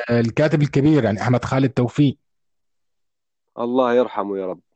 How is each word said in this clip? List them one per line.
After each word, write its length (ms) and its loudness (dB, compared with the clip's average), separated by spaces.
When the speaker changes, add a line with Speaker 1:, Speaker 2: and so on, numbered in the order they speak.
Speaker 1:
الكاتب 520 0
الكبير، 420 2
يعني، 180 -2
أحمد 220 0
خالد 260 0
توفيق. 480 0
Speaker 2:
الله 360 0
يرحمه 440 -2
يا 80 -6
رب. 140 -10